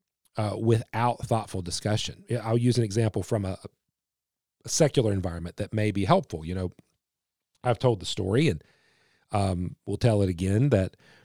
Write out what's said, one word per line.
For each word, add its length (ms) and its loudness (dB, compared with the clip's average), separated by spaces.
uh, 220 -4
without 680 0
thoughtful 380 -4
discussion. 640 -4
Yeah, 160 -4
I'll 140 0
use 180 2
an 80 2
example 380 0
from 240 -2
a, 120 -6
a 40 -12
secular 440 2
environment 440 -4
that 160 -6
may 200 0
be 120 -2
helpful. 400 0
You 100 -6
know, 180 -4
I've 160 0
told 220 2
the 60 -10
story, 420 0
and, 140 -2
um, 440 0
we'll 100 -4
tell 240 4
it 80 4
again, 400 2
that 260 2